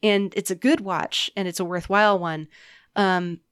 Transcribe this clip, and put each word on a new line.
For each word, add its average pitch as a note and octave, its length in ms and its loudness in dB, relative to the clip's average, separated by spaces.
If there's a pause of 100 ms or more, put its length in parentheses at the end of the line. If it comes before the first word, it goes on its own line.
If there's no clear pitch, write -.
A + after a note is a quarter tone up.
and G3+ 360 2
it's G3 140 -6
a F#3 40 -2
good B3+ 240 2
watch, F#3 560 -4
and G3 100 -2
it's F3 140 -6
a F#3 60 -2
worthwhile G3 520 2
one. D#3+ 300 -4 (480)
Um, F3+ 460 0 (100)